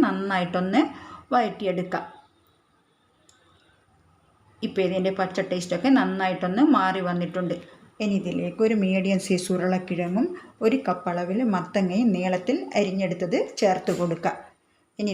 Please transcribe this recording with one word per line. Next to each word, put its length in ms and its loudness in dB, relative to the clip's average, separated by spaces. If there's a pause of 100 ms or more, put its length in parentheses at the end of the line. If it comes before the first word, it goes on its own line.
നന്നായിട്ടൊന്ന് 760 0 (520)
വഴറ്റിയെടുക്കാം. 720 -2 (2500)
ഇപ്പോൾ 260 -2
ഇതിൻ്റെ 340 0
പച്ച 180 -4 (120)
ടേസ്റ്റൊക്കെ 380 0 (100)
നന്നായിട്ടൊന്ന് 640 0 (140)
മാറി 240 2 (100)
വന്നിട്ടുണ്ട്. 460 -2 (440)
ഇനി 180 0
ഇതിലേക്ക് 460 -4
ഒരു 160 2
മീഡിയം 420 2
സൈസ് 300 0
ഉരുളക്കിഴങ്ങും 720 0 (400)
ഒരു 120 4 (100)
കപ്പ് 240 -2
അളവിൽ 300 -2 (120)
മത്തങ്ങയും 600 2
നീളത്തിൽ 420 0 (220)
അരിഞ്ഞെടുത്തത് 580 0 (240)
ചേർത്ത് 380 2
കൊടുക്കുക. 340 -2 (680)
ഇനി 140 -2